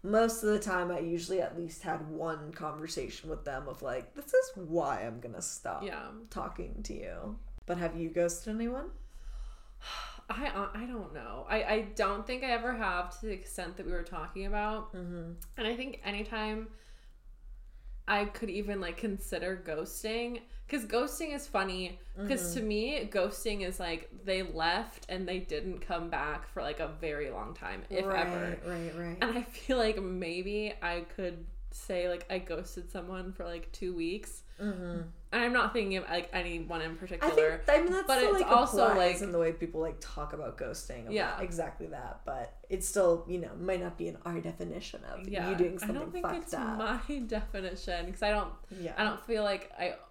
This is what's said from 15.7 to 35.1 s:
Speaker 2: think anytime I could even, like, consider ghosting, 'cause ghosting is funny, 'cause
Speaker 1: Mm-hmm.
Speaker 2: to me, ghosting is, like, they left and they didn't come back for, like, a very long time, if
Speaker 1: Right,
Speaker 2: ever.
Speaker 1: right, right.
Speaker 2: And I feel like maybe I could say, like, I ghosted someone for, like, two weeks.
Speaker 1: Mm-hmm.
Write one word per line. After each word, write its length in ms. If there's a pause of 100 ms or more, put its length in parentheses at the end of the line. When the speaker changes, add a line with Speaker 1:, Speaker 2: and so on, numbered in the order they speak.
Speaker 2:
think 280
anytime 680 (1400)
I 180
could 240
even, 320
like, 160
consider 680
ghosting, 800 (260)
'cause 180
ghosting 500
is 120
funny, 520 (180)
'cause 340
Speaker 1:
Mm-hmm. 80
Speaker 2:
to 60
me, 460
ghosting 500
is, 180
like, 300 (160)
they 160
left 680
and 180
they 120
didn't 400
come 300
back 380
for, 140
like, 180
a 80
very 420
long 240
time, 360
if 160
Speaker 1:
Right, 200
Speaker 2:
ever. 400
Speaker 1:
right, 320
right. 240
Speaker 2:
And 160
I 60
feel 340
like 240
maybe 800
I 200 (140)
could 300 (260)
say, 380
like, 200
I 100
ghosted 500
someone 440
for, 120
like, 260
two 220
weeks. 500 (160)
Speaker 1:
Mm-hmm. 420 (320)